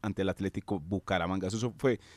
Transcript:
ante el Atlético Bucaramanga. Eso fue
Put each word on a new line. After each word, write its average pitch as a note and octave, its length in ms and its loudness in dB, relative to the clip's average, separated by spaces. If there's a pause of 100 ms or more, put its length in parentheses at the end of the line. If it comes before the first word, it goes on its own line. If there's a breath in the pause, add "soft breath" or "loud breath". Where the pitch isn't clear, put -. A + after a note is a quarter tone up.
ante G2 220 -2
el F#2+ 60 2
Atlético G2 520 -2
Bucaramanga. F#2 640 0
Eso A2 300 -2
fue B2 220 2 (180 soft breath)